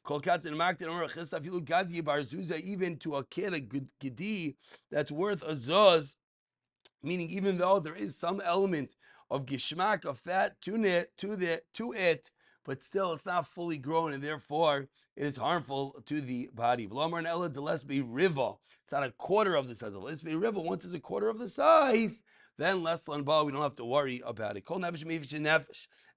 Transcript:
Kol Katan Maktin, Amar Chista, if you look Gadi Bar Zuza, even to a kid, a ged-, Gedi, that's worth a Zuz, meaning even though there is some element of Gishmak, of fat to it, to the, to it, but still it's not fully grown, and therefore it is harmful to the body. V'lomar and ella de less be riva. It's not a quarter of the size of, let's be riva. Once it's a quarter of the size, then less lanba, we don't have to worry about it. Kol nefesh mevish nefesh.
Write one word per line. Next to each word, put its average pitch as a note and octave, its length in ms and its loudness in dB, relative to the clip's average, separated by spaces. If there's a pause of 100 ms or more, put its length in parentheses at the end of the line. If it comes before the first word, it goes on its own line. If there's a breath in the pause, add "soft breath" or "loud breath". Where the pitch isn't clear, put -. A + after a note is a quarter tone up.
Kol D3 180 -4
Katan D#3 340 0
Maktin, E3+ 320 0
Amar E3 180 -2
Chista, E3 320 -6
if D3 80 -6
you F3+ 60 -8
look F3 140 -4
Gadi E3+ 340 0
Bar D3+ 220 0
Zuza, D#3+ 400 -6
even F3+ 380 -4
to D3+ 160 -4
a C#3 100 -4
kid, F#3+ 280 -4
a D#3+ 60 -2
ged-, C3 400 -6
Gedi, D#3 560 -4 (340 loud breath)
that's D3 220 -2
worth F3 320 -2
a D#3 80 -6
Zuz, D#3 640 6 (880)
meaning E3+ 260 -4
even F#3+ 280 2
though F#3 220 4
there D#3 160 -6
is G3 220 -6
some F#3 240 -2
element F3 540 2 (340 soft breath)
of C#3 160 -2
Gishmak, D#3+ 600 0
of C#3+ 120 -4
fat F#3+ 440 0
to A3 220 -2
it, F3 340 4
to G3+ 180 -4
the, F3 260 0 (120)
to A#3 180 -6
it, F3+ 400 2 (320 soft breath)
but C3+ 200 -6
still F#3+ 300 -2
it's D3+ 120 -8
not F3+ 220 0
fully E3+ 300 -4
grown, D#3 360 0
and C#3 100 -6
therefore D3 640 0 (280 soft breath)
it C#3 100 -4
is C#3+ 120 -2
harmful C#3 680 -2
to D3+ 160 -2
the B2+ 320 -6
body. A#2 340 2
V'lomar D#3 320 -2
and E3 80 -4
ella E3+ 220 -2
de D3 100 -6
less D3 240 -2
be C#3 180 0
riva. C3 520 2 (300 soft breath)
It's - 80 -14
not C#3+ 120 0
a B2+ 80 -4
quarter G3 440 2
of C3 120 2
the A#2+ 80 -10
size G#2+ 180 -8
of, F#2+ 100 -10
let's D3 180 -8
be D#3 140 -4
riva. G3+ 240 0
Once F3 260 -4
it's F3 80 -8
a E3+ 60 -6
quarter G3+ 300 -2
of A3 100 -6
the A#3 100 -6
size, C#4 720 4 (360 soft breath)
then F3 260 0
less E3 240 -2
lanba, D3 360 2
we D3 80 0
don't C#3+ 120 0
have C#3+ 120 -2
to A#2+ 100 -8
worry B2+ 400 2
about A2 320 -4
it. G2 80 -10
Kol F3 140 -4
nefesh E3+ 240 -4
mevish D#3 360 -6
nefesh. D#3 480 2 (300 soft breath)